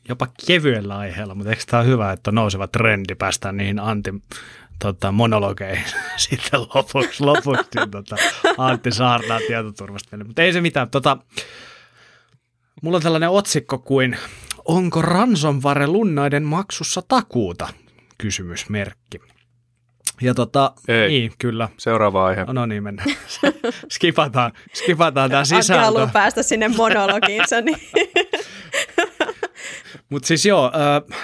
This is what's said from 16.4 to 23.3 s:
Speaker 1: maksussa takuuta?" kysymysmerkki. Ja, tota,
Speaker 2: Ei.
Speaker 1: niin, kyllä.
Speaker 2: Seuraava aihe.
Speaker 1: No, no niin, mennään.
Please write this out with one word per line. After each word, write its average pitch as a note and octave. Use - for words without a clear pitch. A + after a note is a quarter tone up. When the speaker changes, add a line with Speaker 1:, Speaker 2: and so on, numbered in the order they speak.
Speaker 1:
maksussa E3
takuuta?" A#2+
kysymysmerkki. G2
Ja, B2
tota, C3
Speaker 2:
Ei. A#2
Speaker 1:
niin, A#2+
kyllä. A2+
Speaker 2:
Seuraava G#2
aihe. F#2
Speaker 1:
No, B2+
no B2
niin, G#2
mennään. G#2